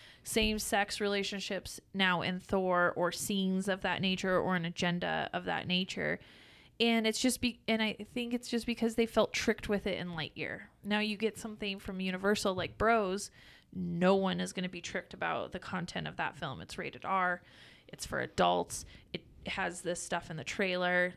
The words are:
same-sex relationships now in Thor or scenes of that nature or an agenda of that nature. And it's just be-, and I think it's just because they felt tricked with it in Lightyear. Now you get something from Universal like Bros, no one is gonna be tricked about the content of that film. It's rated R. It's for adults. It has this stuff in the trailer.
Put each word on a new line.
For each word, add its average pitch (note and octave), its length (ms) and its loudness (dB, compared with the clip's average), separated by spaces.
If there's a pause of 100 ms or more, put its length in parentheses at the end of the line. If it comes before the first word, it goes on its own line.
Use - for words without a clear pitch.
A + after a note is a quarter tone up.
(240)
same-sex G#3+ 760 2
relationships G3+ 800 -2 (140)
now F#3 280 4
in F#3 180 0
Thor F#3 560 4
or F3 160 2
scenes F#3+ 560 0
of F#3+ 140 0
that F#3 200 0
nature F#3 360 2
or F3+ 180 2
an E3 100 0
agenda F3 680 0
of F3+ 120 -4
that F3 220 -2
nature. F3+ 520 0 (600)
And A3+ 280 4
it's G#3+ 140 2
just B3 200 4
be-, A#3+ 260 -4
and A3 140 2
I G#3+ 140 0 (180)
think A#3+ 200 -4
it's A#3+ 160 -4
just A#3 160 0
because A3+ 300 0
they A#3 100 4
felt - 280 2
tricked - 360 0
with G3+ 180 0
it F#3+ 100 -2
in F3+ 120 -6
Lightyear. D#3+ 520 -6 (220)
Now G#3 160 0
you G#3+ 160 0
get G#3 220 0
something G#3+ 420 -8
from F#3+ 220 -6
Universal F#3+ 540 2
like E3 220 -4
Bros, G#3 540 2 (420)
no F3+ 420 4
one F#3 260 2
is F3+ 100 -2
gonna F3+ 180 -6
be F3+ 120 -10
tricked - 320 -8
about E3 380 -2
the F#3+ 80 -8
content F3 480 -6
of E3+ 100 -8
that - 200 -4
film. C3+ 220 -8
It's - 180 -12
rated - 280 -10
R. F3+ 360 0 (460)
It's - 180 -12
for - 140 -4
adults. F3 640 0 (300)
It - 80 -8 (260)
has F#3 340 -6
this E3+ 200 -4
stuff - 300 -6
in D#3+ 60 -6
the - 60 -8
trailer. F3+ 720 2